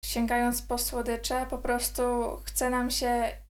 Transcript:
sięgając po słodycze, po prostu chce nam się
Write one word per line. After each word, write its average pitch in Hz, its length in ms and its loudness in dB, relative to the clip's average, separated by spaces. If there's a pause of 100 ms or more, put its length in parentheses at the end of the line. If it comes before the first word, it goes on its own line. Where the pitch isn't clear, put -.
sięgając 240 580 2
po 240 160 -2
słodycze, 240 720 -2
po - 80 -4
prostu 240 840 0
chce - 260 0
nam 247 200 2
się 240 520 0 (180)